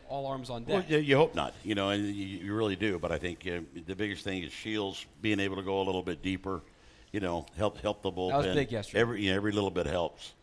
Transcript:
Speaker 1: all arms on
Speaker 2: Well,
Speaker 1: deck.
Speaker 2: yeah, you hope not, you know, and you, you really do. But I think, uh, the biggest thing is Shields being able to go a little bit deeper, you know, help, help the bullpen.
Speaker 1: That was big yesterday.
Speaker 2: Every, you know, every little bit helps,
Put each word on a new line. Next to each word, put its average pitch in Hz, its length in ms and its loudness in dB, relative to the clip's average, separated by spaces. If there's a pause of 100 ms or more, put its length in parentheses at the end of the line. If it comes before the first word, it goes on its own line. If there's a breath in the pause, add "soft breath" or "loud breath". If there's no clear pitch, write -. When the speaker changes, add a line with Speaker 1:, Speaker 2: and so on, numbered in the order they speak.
Speaker 1:
all 139 180 -6
arms 131 240 -6
on 117 160 -6
Speaker 2:
Well, 202 140 2
Speaker 1:
deck. 185 100 -4
Speaker 2:
yeah, 151 100 6
you 139 180 6
hope 156 180 6
not, 69 180 0 (120)
you 104 100 2
know, 98 140 2
and 104 160 2
you, 101 80 -4 (320)
you 101 100 -4
really 107 220 0
do. 98 200 0
But 82 140 -2
I 82 60 0
think, 85 280 -6
uh, 87 140 -2 (260)
the 90 80 -6
biggest 101 300 -4
thing 95 200 -4
is 76 100 -10
Shields 104 520 -4 (160)
being 104 200 2
able 95 160 0
to 98 60 -6
go 98 180 0
a - 20 2
little 92 180 2
bit 87 200 -4
deeper, 92 400 -2 (520 soft breath)
you 104 80 -2
know, 85 240 -2 (100)
help, 101 240 0
help 104 220 -2
the 95 100 0
bullpen. 90 300 2
Speaker 1:
That 98 60 2
was 92 80 2
big 135 160 0
yesterday. 104 280 -2
Speaker 2:
Every, 117 240 2
you 98 80 4
know, 95 60 4
every 101 160 0
little 101 180 4
bit 87 140 0
helps, 78 580 -2